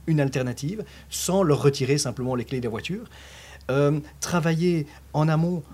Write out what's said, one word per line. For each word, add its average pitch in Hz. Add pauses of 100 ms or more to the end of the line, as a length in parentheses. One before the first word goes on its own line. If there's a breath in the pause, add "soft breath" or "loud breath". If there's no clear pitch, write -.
une 156
alternative, 139 (260 loud breath)
sans 190
leur 143
retirer 139
simplement 127
les 120
clés 131
de 120
la 117
voiture. 165 (680 loud breath)
Euh, 143 (200 loud breath)
travailler 165 (260 loud breath)
en 151
amont 165 (120)